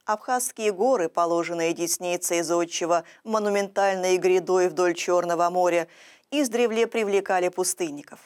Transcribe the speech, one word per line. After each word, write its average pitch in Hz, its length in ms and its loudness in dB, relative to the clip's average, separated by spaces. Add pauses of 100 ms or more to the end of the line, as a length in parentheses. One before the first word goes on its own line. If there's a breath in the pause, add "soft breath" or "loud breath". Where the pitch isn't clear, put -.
Абхазские 220 640 -2
горы, 196 380 0
положенные 170 640 0
десницей 175 640 -2
зодчего 170 640 0 (180 loud breath)
монументальной 196 920 0
грядой 180 520 2
вдоль 170 260 0
Чёрного 175 560 0
моря, 175 380 2 (420 loud breath)
издревле 233 560 0
привлекали 196 640 0
пустынников. 170 760 -6